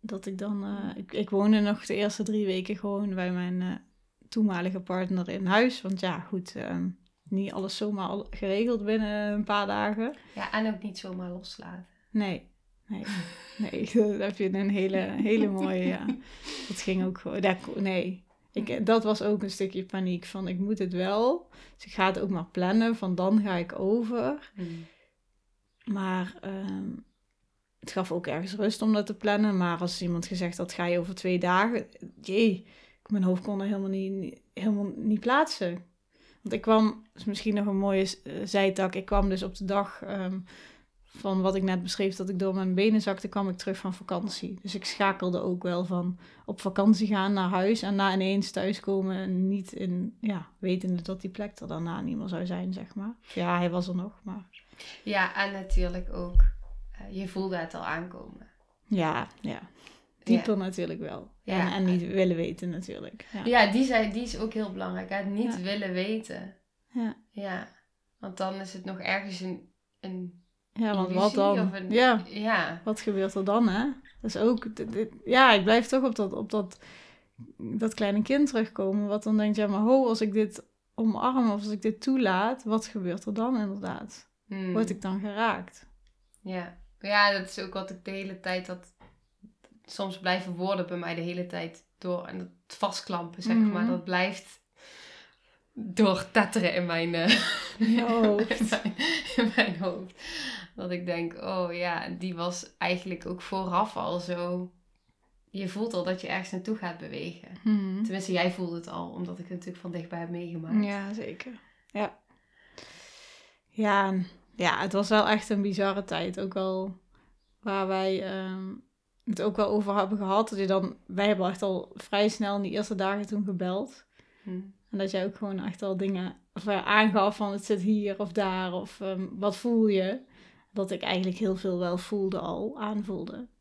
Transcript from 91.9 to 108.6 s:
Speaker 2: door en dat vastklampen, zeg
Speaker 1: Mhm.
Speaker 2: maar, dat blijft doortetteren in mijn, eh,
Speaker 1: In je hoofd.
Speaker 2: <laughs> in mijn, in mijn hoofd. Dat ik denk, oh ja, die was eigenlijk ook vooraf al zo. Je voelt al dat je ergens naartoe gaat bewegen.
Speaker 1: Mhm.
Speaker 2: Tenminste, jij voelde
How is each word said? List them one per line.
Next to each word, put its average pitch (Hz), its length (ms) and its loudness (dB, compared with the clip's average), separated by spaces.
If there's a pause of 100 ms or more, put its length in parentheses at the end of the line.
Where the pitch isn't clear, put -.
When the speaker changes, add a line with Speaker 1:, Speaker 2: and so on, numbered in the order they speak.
Speaker 2:
door 180 280 -4
en - 120 -10
dat - 400 -14
vastklampen, 175 640 -4
zeg 226 120 2
Speaker 1:
Mhm. 220 160 6
Speaker 2:
maar, 208 160 2
dat 175 160 0
blijft 185 580 -2 (1120)
doortetteren 196 1000 2
in 175 120 0
mijn, 170 300 0
eh, 196 240 6 (380)
Speaker 1:
In 226 140 4
je 240 120 6
hoofd. 220 460 4
Speaker 2:
<laughs> - 100 0
in 220 100 4
mijn, 208 240 0 (420)
in 226 200 2
mijn 190 240 2
hoofd. 185 340 -6 (600)
Dat 180 160 -6
ik 180 140 -4
denk, 170 360 -2
oh 185 320 -2
ja, 175 360 -2
die 180 260 -6
was 175 420 -4
eigenlijk 180 480 -2
ook 180 160 -8
vooraf 190 560 0
al 180 220 -2
zo. 175 520 -4 (800)
Je 196 200 -6
voelt 214 240 -4
al 180 100 0
dat 185 180 -2
je - 60 -10
ergens 185 240 -4
naartoe 196 240 -4
gaat 175 220 -8
bewegen. 165 520 -10 (140)
Speaker 1:
Mhm. 196 400 2
Speaker 2:
Tenminste, 190 280 -4
jij 180 200 2
voelde 175 240 -4